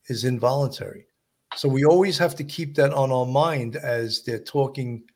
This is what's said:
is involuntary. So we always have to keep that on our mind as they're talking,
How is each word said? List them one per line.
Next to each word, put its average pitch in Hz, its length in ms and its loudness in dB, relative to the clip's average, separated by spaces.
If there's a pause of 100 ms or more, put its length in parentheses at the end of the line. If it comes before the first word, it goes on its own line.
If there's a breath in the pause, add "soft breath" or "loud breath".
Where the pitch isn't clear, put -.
is 117 160 -4
involuntary. 127 840 -2 (500)
So - 120 0
we 135 160 2
always 175 340 6
have 175 180 0
to - 80 -8
keep 143 320 -8
that 139 160 4
on 135 180 0
our 127 160 0
mind 135 500 0
as 117 460 -4
they're 117 160 -6
talking, 135 680 -4 (120)